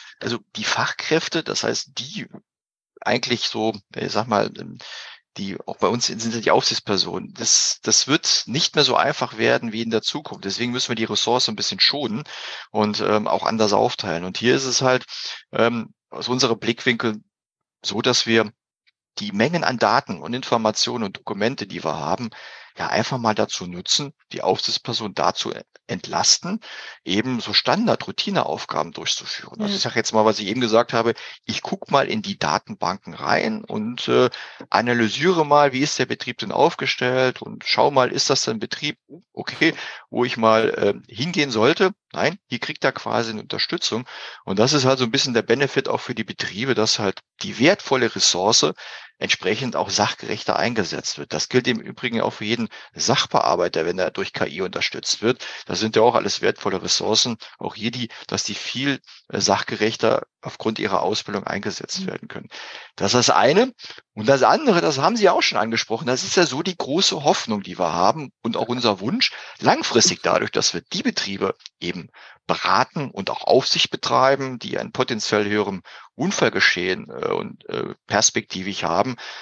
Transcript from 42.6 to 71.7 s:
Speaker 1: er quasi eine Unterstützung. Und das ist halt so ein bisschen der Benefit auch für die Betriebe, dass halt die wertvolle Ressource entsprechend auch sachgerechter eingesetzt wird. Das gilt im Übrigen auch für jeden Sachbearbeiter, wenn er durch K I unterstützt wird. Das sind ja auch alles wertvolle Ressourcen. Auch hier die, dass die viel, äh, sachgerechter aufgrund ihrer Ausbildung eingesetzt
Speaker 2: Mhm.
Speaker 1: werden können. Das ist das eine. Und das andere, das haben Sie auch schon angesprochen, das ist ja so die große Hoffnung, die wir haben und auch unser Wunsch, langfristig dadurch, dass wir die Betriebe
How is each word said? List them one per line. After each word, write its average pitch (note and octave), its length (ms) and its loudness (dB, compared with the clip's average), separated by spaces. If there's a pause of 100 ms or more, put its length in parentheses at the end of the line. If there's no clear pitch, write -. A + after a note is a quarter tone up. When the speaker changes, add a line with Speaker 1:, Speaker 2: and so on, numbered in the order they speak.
Speaker 1:
er C#3+ 80 4
quasi A2+ 400 -2
eine G#2+ 100 -8
Unterstützung. - 640 -4 (400)
Und G2 140 0
das B2 140 6
ist C3+ 120 4
halt C3 140 6
so B2+ 60 2
ein A2+ 60 0
bisschen B2+ 220 2
der A2+ 100 4
Benefit C3+ 460 2
auch - 120 -2
für A#2+ 140 -8
die A2 80 -4
Betriebe, G2 520 -4
dass G#2+ 240 2
halt G2+ 200 -2 (220)
die G2+ 180 -8
wertvolle C3 560 2
Ressource G2 500 2 (520)
entsprechend A2 580 -2
auch F2+ 140 -2
sachgerechter - 680 -2
eingesetzt F#2 600 -4
wird. D2 160 -10
Das D#2 160 -4
gilt B2+ 180 2
im A#2 120 0
Übrigen A#2 420 -6
auch - 120 0
für - 120 -10
jeden A2+ 220 -2 (260)
Sachbearbeiter, E2+ 920 0
wenn F2+ 140 -2
er F2+ 120 0
durch - 220 -6
K - 120 -2
I E2+ 160 -6
unterstützt - 600 -4
wird. A#2+ 240 0 (200)
Das F2 140 -4
sind A2 160 0
ja A2 60 6
auch A#2+ 140 6
alles - 260 0
wertvolle G2 420 0
Ressourcen. G#2+ 540 0 (200)
Auch - 180 -8
hier A2+ 160 -4
die, A#2+ 180 -6 (180)
dass - 160 -2
die G2+ 120 -6
viel, C3+ 440 -4 (300)
äh, G#2+ 100 -4
sachgerechter G#2+ 840 2 (160)
aufgrund - 380 -4
ihrer G2 220 0
Ausbildung G2+ 440 -2
eingesetzt G2 560 -6
Speaker 2:
Mhm. F#2+ 60 -6
Speaker 1:
werden - 200 -8
können. - 220 -14 (460)
Das G2 180 0
ist B2 140 6
das - 80 6
eine. F3 380 6 (400)
Und G#2+ 160 -2
das C3+ 140 6
andere, F#3 380 6
das D#3 180 0
haben G3 180 2
Sie G3+ 120 6
auch E4 120 4
schon - 160 0
angesprochen, A2+ 500 -2
das B2 160 0
ist F#3+ 140 -4
ja F3 80 6
so C3+ 160 -2
die F3 160 -4
große E3 460 0
Hoffnung, A2+ 400 2
die F#2 160 -8
wir E2+ 140 0
haben A2 380 2 (120)
und A#2 140 -2
auch A2 100 -2
unser A#2+ 320 0
Wunsch, E3+ 320 0 (280)
langfristig G#3 640 2
dadurch, - 300 2
dass - 220 0
wir F2 80 -6 (120)
die F#3+ 100 -4
Betriebe F#3+ 520 -2 (240)